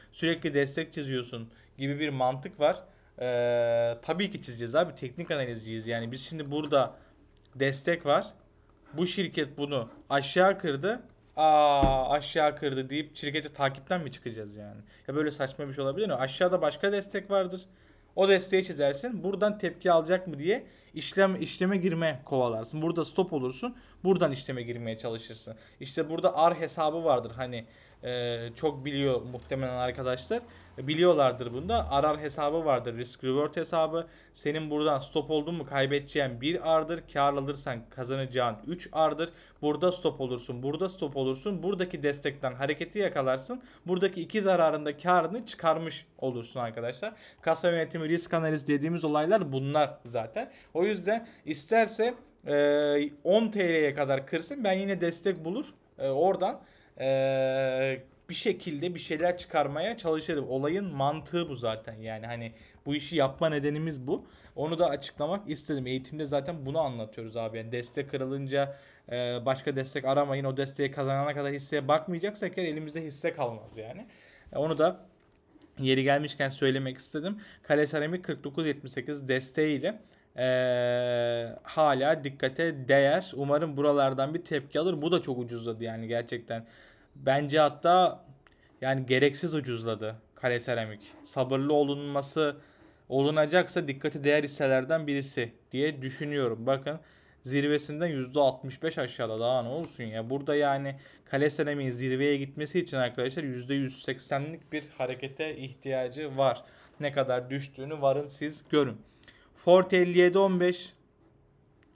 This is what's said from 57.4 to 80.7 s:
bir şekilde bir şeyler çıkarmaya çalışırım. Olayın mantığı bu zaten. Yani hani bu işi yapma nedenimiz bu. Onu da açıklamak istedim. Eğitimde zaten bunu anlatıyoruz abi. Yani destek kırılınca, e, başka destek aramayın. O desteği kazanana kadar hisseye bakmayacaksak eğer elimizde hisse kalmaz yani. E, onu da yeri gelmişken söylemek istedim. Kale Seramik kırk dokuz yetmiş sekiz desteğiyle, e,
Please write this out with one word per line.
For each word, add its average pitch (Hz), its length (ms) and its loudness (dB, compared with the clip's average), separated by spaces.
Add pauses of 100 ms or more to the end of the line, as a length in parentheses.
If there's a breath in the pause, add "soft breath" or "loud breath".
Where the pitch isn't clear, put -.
bir 170 40 -8
şekilde 175 640 -2
bir 165 40 -10
şeyler 175 380 0
çıkarmaya 160 600 -2
çalışırım. 156 520 -2
Olayın 147 360 0
mantığı 156 640 -2
bu 139 60 -6
zaten. 113 380 -6
Yani 110 320 -10
hani 117 280 -8 (320 loud breath)
bu 143 100 -2
işi 147 200 -6
yapma 139 340 2
nedenimiz 147 580 -2
bu. 165 180 -4 (300 loud breath)
Onu 156 240 -4
da 170 100 4
açıklamak 151 600 -4
istedim. 147 380 -4
Eğitimde 131 380 -6
zaten 139 400 -4
bunu 147 140 -2
anlatıyoruz 113 580 -6
abi. 113 200 -4
Yani 113 140 -8
destek 123 380 -4
kırılınca, 139 680 -2 (340 loud breath)
e, 120 340 -4
başka 135 300 -2
destek 135 300 -4
aramayın. 139 400 2
O 135 120 -2
desteği 139 340 -2
kazanana 139 420 -2
kadar 143 200 -4
hisseye 139 340 -2
bakmayacaksak 175 680 -2
eğer 180 100 -2
elimizde 156 360 -6
hisse 160 300 -4
kalmaz 113 440 -6
yani. 127 300 -12 (460 loud breath)
E, - 40 -4
onu 151 200 0
da 170 280 2 (760)
yeri 131 240 4
gelmişken 143 460 2
söylemek 135 480 0
istedim. 175 400 -8 (260 loud breath)
Kale 151 220 4
Seramik 156 380 -2
kırk 160 200 -6
dokuz 151 240 -4
yetmiş 143 240 -4
sekiz 139 360 -6
desteğiyle, 143 760 0 (360 soft breath)
e, 127 80 0 (1200)